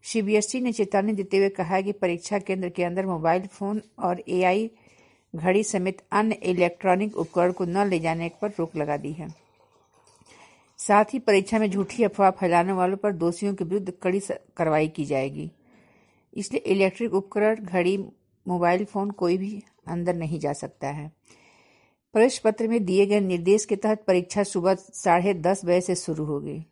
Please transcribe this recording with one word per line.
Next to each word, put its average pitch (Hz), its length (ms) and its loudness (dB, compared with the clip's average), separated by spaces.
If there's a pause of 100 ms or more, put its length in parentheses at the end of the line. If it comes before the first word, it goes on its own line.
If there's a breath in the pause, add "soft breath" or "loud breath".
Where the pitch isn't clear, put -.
सीबीएसई 214 580 -2
ने 247 120 -2
चेतावनी 202 400 0
देते 196 240 -2
हुए 196 120 4
कहा 196 260 -4
है 190 80 0
कि 202 100 -4
परीक्षा 190 460 -2
केंद्र 190 300 -4
के 175 160 -2
अंदर 180 220 -2
मोबाइल 175 400 0
फोन 202 360 -6 (160)
और 180 300 -2
एआई 185 420 2 (680 soft breath)
घड़ी 185 280 2
समेत 185 380 -4 (100)
अन्य 214 300 2
इलेक्ट्रॉनिक 180 760 2
उपकरण 180 360 2
को 180 120 -4
न 175 140 -2
ले 196 200 2
जाने 165 320 -2 (120)
पर 208 60 -2
रोक 170 280 -4
लगा 147 200 -2
दी 147 160 -6
है। 156 160 -10 (1500 soft breath)
साथ 208 260 4
ही 262 140 -4
परीक्षा 202 400 2
में 214 120 2
झूठी 196 320 -2
अफवाह 202 280 4
फैलाने 180 420 2
वालों 185 240 0
पर 208 160 -2
दोषियों 175 420 -2
के 190 100 -4
विरुद्ध 185 280 -4 (100)
कड़ी 190 180 0
स-, - 100 -12
कार्रवाई 156 580 0
की 156 160 -6
जाएगी। 143 460 -4 (840 soft breath)
इसलिए - 320 -6
इलेक्ट्रिक 190 480 0
उपकरण, 208 420 0
घड़ी, 190 480 -2 (440)
मोबाइल 180 360 2
फोन 202 260 -4
कोई 185 280 0
भी 196 240 -8 (240)
अंदर 175 280 -2
नहीं 165 240 -4
जा 143 140 -2
सकता 139 360 -8
है। 151 280 -10 (960 soft breath)
प्रवेश 233 260 4
पत्र 220 300 0
में 226 160 2
दिए 185 220 4
गए 208 140 4
निर्देश 185 440 2
के 208 120 -2
तहत 214 300 -2
परीक्षा 185 360 2
सुबह 190 320 2
साढ़े 185 600 2
दस 180 300 0
बजे 175 160 4
से 185 140 -2
शुरू 156 300 -4
होगी। 147 480 -6